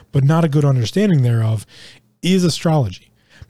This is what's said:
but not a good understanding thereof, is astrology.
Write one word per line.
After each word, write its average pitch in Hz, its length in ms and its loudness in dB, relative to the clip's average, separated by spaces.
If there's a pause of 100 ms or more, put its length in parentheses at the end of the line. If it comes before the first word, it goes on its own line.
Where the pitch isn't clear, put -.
(120)
but 143 100 0
not 160 220 2
a 165 40 0
good 143 160 0
understanding 139 580 0
thereof, 113 440 -2 (560)
is 180 220 2
astrology. 151 680 -2 (400)